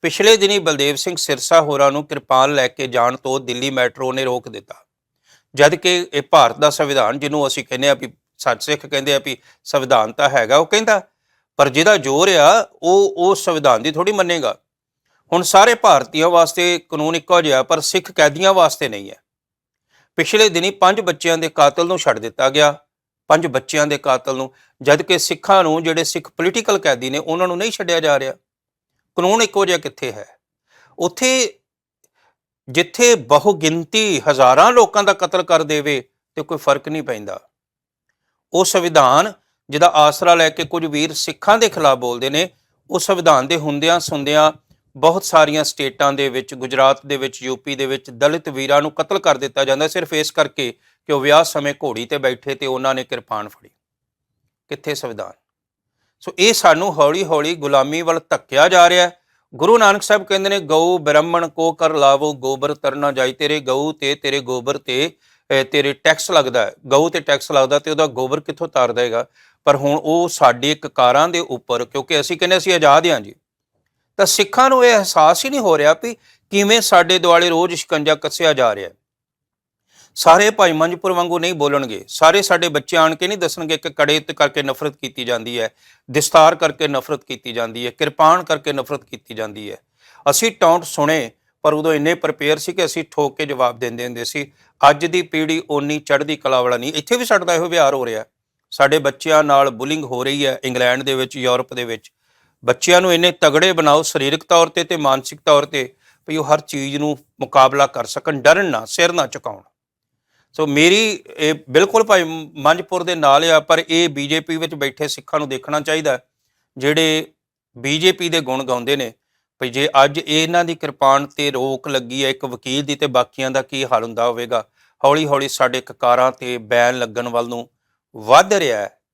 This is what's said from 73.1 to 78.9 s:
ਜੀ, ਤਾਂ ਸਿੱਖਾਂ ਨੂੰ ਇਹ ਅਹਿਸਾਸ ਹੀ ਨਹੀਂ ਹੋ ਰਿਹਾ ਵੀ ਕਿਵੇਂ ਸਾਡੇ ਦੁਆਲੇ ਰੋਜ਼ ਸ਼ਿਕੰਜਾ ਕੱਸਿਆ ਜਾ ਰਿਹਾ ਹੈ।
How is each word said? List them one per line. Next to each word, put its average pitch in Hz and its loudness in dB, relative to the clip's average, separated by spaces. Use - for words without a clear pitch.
ਜੀ, 101 -18
ਤਾਂ 196 4
ਸਿੱਖਾਂ 214 2
ਨੂੰ 254 4
ਇਹ 240 6
ਅਹਿਸਾਸ 170 2
ਹੀ 269 -4
ਨਹੀਂ 277 -4
ਹੋ 180 2
ਰਿਹਾ 151 4
ਵੀ 233 -8
ਕਿਵੇਂ 202 2
ਸਾਡੇ 180 4
ਦੁਆਲੇ 175 4
ਰੋਜ਼ 170 0
ਸ਼ਿਕੰਜਾ 156 -2
ਕੱਸਿਆ 151 -2
ਜਾ 120 0
ਰਿਹਾ 95 -12
ਹੈ। - -20